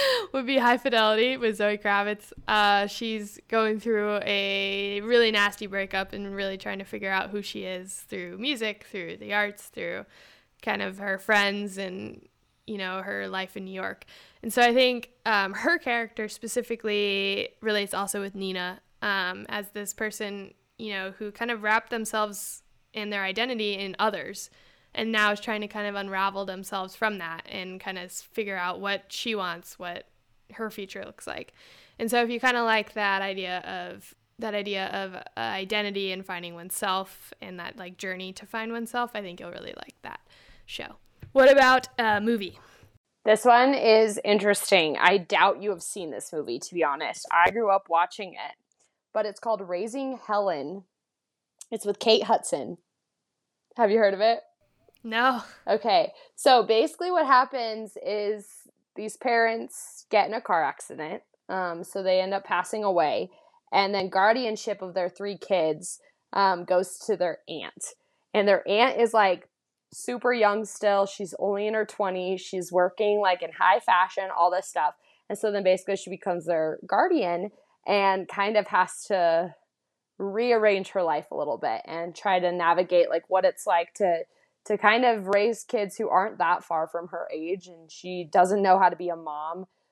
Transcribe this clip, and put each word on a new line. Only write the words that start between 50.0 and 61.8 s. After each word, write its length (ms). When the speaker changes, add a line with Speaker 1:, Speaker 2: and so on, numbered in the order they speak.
Speaker 2:
Helen. 680
It's 160
with 140
Kate 240
Hudson. 560
Have 160
you 80
heard 160
of 60
it? 180
Speaker 1:
No. 400
Speaker 2:
Okay. 460
So 280
basically 480
what 160
happens 760
is 440
these 220
parents 920
get 180
in 60
a 80
car 220
accident. 580
Um, 360